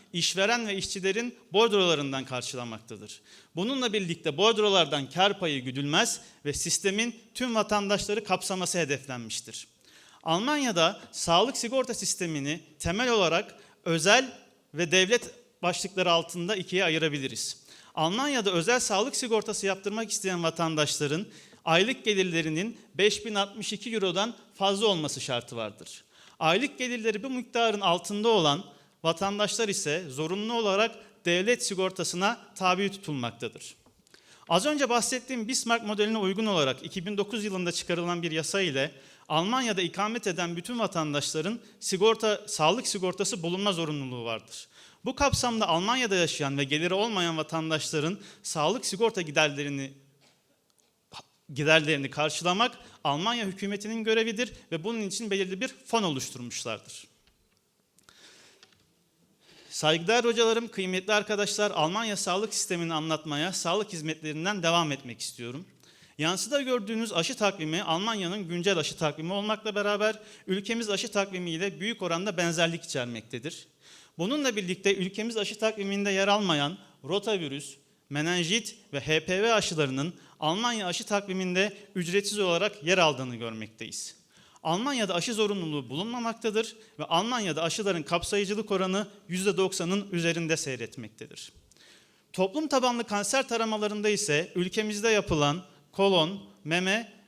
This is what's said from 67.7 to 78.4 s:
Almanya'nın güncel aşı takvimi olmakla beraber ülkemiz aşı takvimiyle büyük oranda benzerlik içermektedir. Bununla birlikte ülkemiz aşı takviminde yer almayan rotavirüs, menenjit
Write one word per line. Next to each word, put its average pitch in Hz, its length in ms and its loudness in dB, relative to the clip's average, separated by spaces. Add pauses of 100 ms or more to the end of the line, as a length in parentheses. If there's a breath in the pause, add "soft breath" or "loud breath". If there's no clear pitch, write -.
Almanya'nın 190 640 -2
güncel 175 300 2
aşı 143 200 -2
takvimi 160 360 -2
olmakla 208 420 -2
beraber 208 440 2 (280 loud breath)
ülkemiz 208 420 -2
aşı 196 180 -2
takvimiyle 180 720 -2
büyük 220 220 -6
oranda 180 360 -2
benzerlik 170 460 0
içermektedir. 120 840 -8 (500 loud breath)
Bununla 254 380 0
birlikte 196 400 0
ülkemiz 208 420 -4
aşı 208 220 -4
takviminde 202 520 -2
yer 196 160 2
almayan 185 500 2 (260 loud breath)
rotavirüs, 165 720 -4 (340 soft breath)
menenjit 175 640 0 (180)